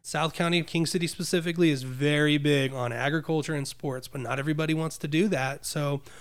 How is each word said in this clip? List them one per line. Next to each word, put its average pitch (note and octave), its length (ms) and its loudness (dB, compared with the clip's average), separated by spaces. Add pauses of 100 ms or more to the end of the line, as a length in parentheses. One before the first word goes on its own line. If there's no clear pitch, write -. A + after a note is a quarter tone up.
South D#3 320 -2
County, E3+ 300 2
King E3 240 0
City E3+ 180 0
specifically, E3+ 640 0
is C3 140 0
very D3 560 2
big C#3 340 2
on B2 180 -2
agriculture D3 640 -2
and C#3 140 -4
sports, C3 400 -6
but C#3 140 -8
not B2 180 -2
everybody D#3 340 0
wants D#3+ 240 -2
to D#3+ 100 -6
do E3 200 2
that. C#3 360 -2
So C#3+ 380 -2 (200)